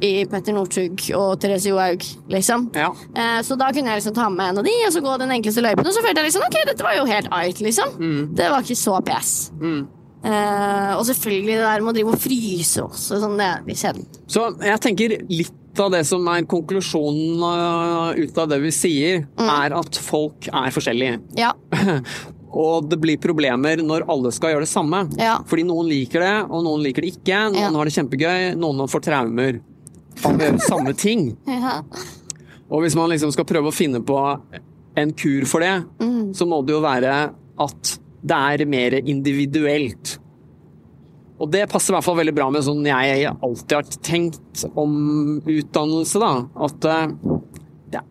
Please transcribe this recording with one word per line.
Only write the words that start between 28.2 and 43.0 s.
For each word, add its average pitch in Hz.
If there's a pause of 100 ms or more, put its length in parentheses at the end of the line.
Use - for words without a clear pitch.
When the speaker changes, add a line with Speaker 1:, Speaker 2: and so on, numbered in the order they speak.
Speaker 2:
noen 143
får 156
traumer 127 (640)
av -
å 285
gjøre -
samme -
ting. 202
Speaker 1:
<laughs> -
Ja. 254 (880)
Speaker 2:
Og 151
hvis 160
man 165
liksom 151
skal 160
prøve 156
å 151
finne 139
på 139 (560)
en 151
kur 139
for 160
det, 180 (160)
Speaker 1:
Mm. 226
Speaker 2:
så 180
må 165
det 143
jo 151
være 139 (240)
at - (260)
det 143
er 151
mer 127 (100)
individuelt. 143 (1200)
Og 151
det 196
passer -
i 190
hvert -
fall 175
veldig 156
bra 143
med 147
sånn 147
jeg 139